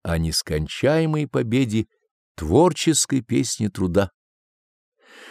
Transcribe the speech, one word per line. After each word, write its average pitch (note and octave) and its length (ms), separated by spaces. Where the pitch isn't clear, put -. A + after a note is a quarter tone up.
о E2+ 160
нескончаемой C3+ 1080
победе A#2 600
творческой C#3 880
песни A#2+ 460
труда. F#2+ 440